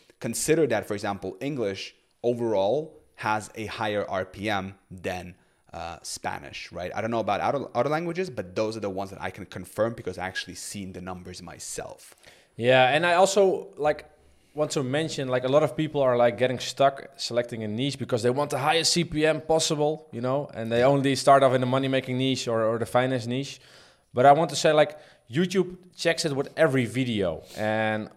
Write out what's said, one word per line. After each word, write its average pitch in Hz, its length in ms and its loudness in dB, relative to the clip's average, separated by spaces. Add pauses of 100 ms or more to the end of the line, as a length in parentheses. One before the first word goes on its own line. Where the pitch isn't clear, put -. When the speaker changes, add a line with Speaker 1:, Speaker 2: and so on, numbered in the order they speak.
(180)
Speaker 1:
consider 151 480 0
that, 110 220 0
for 104 60 -4
example, 101 460 -6
English 117 540 -6 (300)
overall 120 760 0 (180)
has 107 380 -2
a 110 120 -8
higher 104 420 -2
R 95 160 -4
P 98 260 -6
M 95 240 -4 (160)
than, 90 460 -10 (360)
uh, 82 300 -12
Spanish, - 680 -10
right? 87 220 -8
I 104 80 -4
don't 113 80 -4
know 117 100 -2
about 101 200 -2
other, 120 340 -2
other 123 160 0
languages, 170 400 -4
but 95 260 -12
those 110 220 -2
are - 20 -10
the 101 100 -4
ones 95 200 -8
that 95 100 -16
I 95 100 -6
can 98 140 -14
confirm 107 500 -4
because 95 220 -10
I 92 100 -6
actually 92 280 -10
seen 95 380 -10
the 90 100 -12
numbers 90 400 -12
myself. - 720 -14 (420)
Speaker 2:
Yeah, 127 380 6
and 160 100 2
I 175 100 4
also, 190 600 4
like, 151 300 -2 (480)
want 151 160 -2
to 156 120 -2
mention, 139 460 -4
like, 127 160 0
a 131 40 0
lot 143 140 6
of 147 140 0
people 156 240 0
are, 127 160 4
like, 120 220 4
getting 123 200 2
stuck - 580 0
selecting 120 460 -4
a 107 60 -4
niche 127 300 -4
because 120 240 -2
they 123 80 4
want 139 200 0
the 139 80 -4
highest 156 360 2
C 175 100 2
P 151 220 0
M 151 160 2
possible, 156 680 0
you 117 100 -8
know, 131 320 -2
and 113 180 -6
they 117 60 4
Speaker 1:
Yeah. 123 80 6
Speaker 2:
only 139 300 4
start 139 260 8
off 131 100 8
in 127 80 4
the 127 60 0
money-making 131 500 0
niche 131 320 -2
or, 113 160 0
or 113 140 0
the 113 80 -4
finance 127 400 0
niche. 131 340 -6 (540)
But 123 100 6
I 139 80 12
want 160 180 4
to 147 60 -6
say, 156 160 2
like, 151 260 2 (320)
YouTube 180 460 0 (180)
checks 165 300 0
it 147 100 -2
with 135 220 -4
every 135 300 4
video. 104 560 -2 (160)
And 110 580 -2